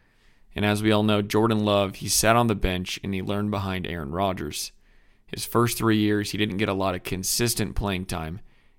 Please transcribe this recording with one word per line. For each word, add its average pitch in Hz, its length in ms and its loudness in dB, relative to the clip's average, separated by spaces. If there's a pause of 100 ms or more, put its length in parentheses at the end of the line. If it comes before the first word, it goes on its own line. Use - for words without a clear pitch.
(540)
And 101 120 -2
as 104 180 2
we 107 80 4
all 107 120 4
know, 107 180 4
Jordan 107 420 2
Love, 101 320 2
he 107 140 -8
sat 110 260 4
on 120 120 4
the 107 80 2
bench 92 460 -2
and 98 120 -6
he 95 80 -4
learned 101 300 -2
behind 95 360 -4
Aaron 78 240 -6
Rodgers. 90 640 -4 (540)
His - 160 -8
first 117 340 2
three 113 200 4
years, 104 340 2
he 98 60 -4
didn't 104 220 0
get 104 100 0
a 101 40 0
lot 95 220 0
of 90 80 -8
consistent 110 720 -2
playing 92 300 -2
time 85 340 -6 (400)